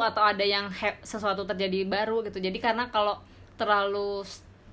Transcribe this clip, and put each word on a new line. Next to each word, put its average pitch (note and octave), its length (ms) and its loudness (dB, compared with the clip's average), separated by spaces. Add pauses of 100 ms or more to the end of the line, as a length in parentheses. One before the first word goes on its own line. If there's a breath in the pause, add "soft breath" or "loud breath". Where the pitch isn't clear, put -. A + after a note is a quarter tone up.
atau G#3+ 200 2
ada G3+ 200 4
yang G3+ 260 2
he-, G3 320 -4
sesuatu G3+ 420 -2
terjadi F#3+ 420 -2
baru A3 380 0
gitu. G3 140 -8
Jadi F#3+ 200 -2
karena A#3 300 0
kalau G#3 300 2 (380 loud breath)
terlalu G3+ 680 0
s-, - 240 -12 (280)